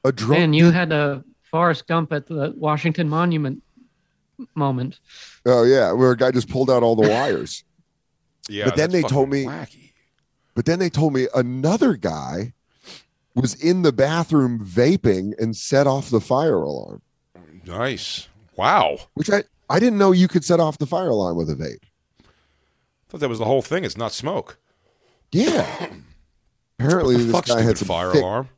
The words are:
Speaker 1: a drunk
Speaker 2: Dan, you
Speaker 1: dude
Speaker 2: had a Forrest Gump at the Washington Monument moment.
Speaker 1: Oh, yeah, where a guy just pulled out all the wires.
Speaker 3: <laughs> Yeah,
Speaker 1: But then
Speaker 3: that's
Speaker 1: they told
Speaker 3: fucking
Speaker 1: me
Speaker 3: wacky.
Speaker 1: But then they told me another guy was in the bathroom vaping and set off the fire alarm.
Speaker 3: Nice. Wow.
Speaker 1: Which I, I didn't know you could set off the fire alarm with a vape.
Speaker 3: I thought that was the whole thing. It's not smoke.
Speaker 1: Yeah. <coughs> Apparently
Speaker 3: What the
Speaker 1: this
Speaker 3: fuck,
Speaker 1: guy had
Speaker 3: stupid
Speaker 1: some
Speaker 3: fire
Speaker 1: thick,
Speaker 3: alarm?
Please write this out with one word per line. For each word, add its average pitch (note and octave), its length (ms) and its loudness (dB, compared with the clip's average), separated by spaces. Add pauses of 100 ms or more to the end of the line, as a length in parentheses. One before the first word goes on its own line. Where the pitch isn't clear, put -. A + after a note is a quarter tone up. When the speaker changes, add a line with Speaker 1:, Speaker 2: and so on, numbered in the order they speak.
Speaker 1:
a C3+ 80 2
drunk B2+ 280 0
Speaker 2:
Dan, D#3+ 140 2
you D#3+ 120 6
Speaker 1:
dude E3+ 100 4
Speaker 2:
had E3+ 160 -2
a D3 320 -2 (260)
Forrest E3 380 0
Gump E3 260 -2
at C#3+ 140 -8
the D3+ 280 -6
Washington D#3 540 -2
Monument D#3 540 -2 (920)
moment. C3+ 460 -4 (480)
Speaker 1:
Oh, B2 160 6
yeah, A#2+ 300 4
where B2+ 180 4
a A#2+ 60 0
guy B2+ 120 2
just B2+ 180 0
pulled C3 220 -2
out B2 140 4
all A#2 120 4
the G#2+ 140 2
wires. A#2+ 600 -2
Speaker 3:
<laughs> - 40 -20 (760)
Yeah, G#2 160 -6
Speaker 1:
But F#2+ 100 0
then D#3 160 0
Speaker 3:
that's F3 120 0
Speaker 1:
they C3 40 -2
told C3+ 220 0
Speaker 3:
fucking C#3 160 -4
Speaker 1:
me - 0 -
Speaker 3:
wacky. C#3+ 480 -14 (640)
Speaker 1:
But A#2+ 100 -2
then E3+ 140 0
they F#3 100 0
told D3+ 240 0
me B2+ 200 0
another C#3 600 0
guy E2 580 -8 (840)
was B2 200 0
in F3+ 260 0
the E3 100 4
bathroom C3+ 720 0
vaping G2+ 760 2
and A2+ 180 -2
set C#3 300 2
off C3+ 220 -2
the A2+ 120 2
fire C3 400 0
alarm. A1 400 -10 (640)
Speaker 3:
Nice. G#2 640 -8 (280)
Wow. G#2 420 2 (180)
Speaker 1:
Which D3 160 -4
I, G3+ 120 2 (260)
I D#3 100 2
didn't A3+ 180 2
know G3 140 6
you F#3 160 4
could E3+ 180 0
set E3+ 140 2
off D#3 180 0
the D3+ 80 -4
fire F3 240 -4
alarm F#2+ 280 0
with D#2+ 120 -4
a D2+ 60 -4
vape. C#2 240 -10 (420)
Speaker 3:
I - 40 -20 (840)
thought D3+ 120 -12
that C#3+ 80 -2
was A#2 100 -4
the A2+ 60 -2
whole B2+ 180 2
thing. F3+ 220 -4
It's G#2 120 -8
not A2 140 -6
smoke. - 480 -8 (720)
Speaker 1:
Yeah. B3+ 560 -2 (460)
<coughs> - 460 -20
Apparently C#3+ 360 2
Speaker 3:
What A#2+ 40 4
the A#2+ 60 0
Speaker 1:
this A#2 100 0
Speaker 3:
fuck, - 100 0
Speaker 1:
guy A#2 160 2
had A2+ 160 2
Speaker 3:
stupid - 20 -
Speaker 1:
some F#2+ 80 -4
Speaker 3:
fire F2+ 240 -2
Speaker 1:
thick, F2 100 4
Speaker 3:
alarm? A2+ 360 -4